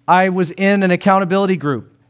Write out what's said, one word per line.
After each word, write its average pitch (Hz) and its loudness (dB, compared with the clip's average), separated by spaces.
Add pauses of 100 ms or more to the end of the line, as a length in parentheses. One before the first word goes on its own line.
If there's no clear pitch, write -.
I 185 4
was 180 -2
in 196 0
an 185 2
accountability 190 0
group. 131 -6 (180)